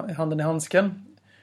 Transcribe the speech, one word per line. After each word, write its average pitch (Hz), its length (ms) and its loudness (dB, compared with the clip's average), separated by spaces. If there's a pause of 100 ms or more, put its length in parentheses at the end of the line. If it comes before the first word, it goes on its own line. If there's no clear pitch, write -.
(180)
handen 156 220 0
i 151 40 0
handsken. 170 600 0 (380)